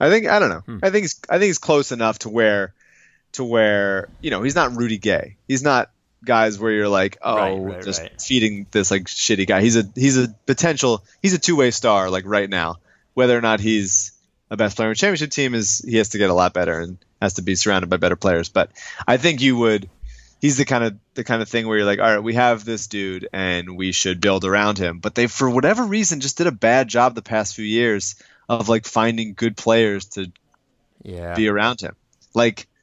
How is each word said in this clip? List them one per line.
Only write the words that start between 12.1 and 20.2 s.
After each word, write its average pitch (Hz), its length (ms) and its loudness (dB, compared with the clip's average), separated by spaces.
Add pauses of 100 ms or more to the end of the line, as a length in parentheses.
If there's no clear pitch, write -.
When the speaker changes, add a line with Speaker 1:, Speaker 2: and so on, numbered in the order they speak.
Speaker 1:
right 101 240 0
now. 85 280 -4 (380)
Whether 123 220 4
or 117 40 -2
not 110 180 2
he's 104 520 0 (380)
a 107 80 -8
best 104 180 0
player 110 140 -2
on - 40 -2
a - 20 -6
championship 156 360 -2
team 131 240 -2
is, 107 240 -2
he 117 180 -2
has 104 120 2
to - 100 -8
get 98 100 4
a 90 40 2
lot 90 200 2
better 85 260 -2
and 87 180 -10 (240)
has 92 140 0
to 92 60 -8
be 92 140 -2
surrounded 92 340 0
by 92 80 2
better 87 180 2
players. 85 320 0
But - 240 0 (360)
I 123 100 4
think 143 240 0
you 131 160 4
would, 110 320 2 (500)